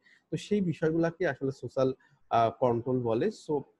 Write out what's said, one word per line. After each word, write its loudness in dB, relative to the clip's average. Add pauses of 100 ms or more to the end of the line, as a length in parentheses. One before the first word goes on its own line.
(320)
তো -4
সেই -2
বিষয়গুলাকে -2
আসলে -4
social, -2 (360)
আহ, 4 (100)
control 0
বলে। 0 (160)
So -2 (180)